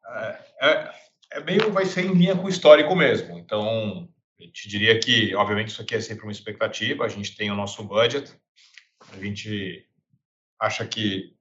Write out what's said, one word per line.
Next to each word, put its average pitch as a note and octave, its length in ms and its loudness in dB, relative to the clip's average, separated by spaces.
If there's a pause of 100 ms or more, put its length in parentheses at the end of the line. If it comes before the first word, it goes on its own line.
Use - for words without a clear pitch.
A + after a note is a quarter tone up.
É, A2 380 -10 (180)
é, - 320 2 (380)
é D3 80 -8
meio, G3 320 2
vai F#3+ 120 2
ser F3+ 220 -2
em F#3+ 80 0
linha F3+ 220 4
com - 80 -4
o - 40 -4
histórico D3+ 460 8
mesmo. B2+ 420 0
Então, G#2+ 720 -6 (300)
eu - 140 -20
te - 160 -16
diria G#2+ 320 4
que, A2 340 2
obviamente, G#2 360 0
isso - 120 -14
aqui A2 140 -6
é G#2+ 40 0
sempre A2 220 -10
uma G#2+ 80 -12
expectativa, A2 760 -6
a A2+ 40 -2
gente G2+ 280 -10
tem G#2 140 -4
o G2+ 60 -4
nosso G2+ 260 -8
budget, A#2 500 0 (800)
a G2 60 -20
gente G2+ 680 -8 (760)
acha G#2+ 260 -4
que G2 540 -4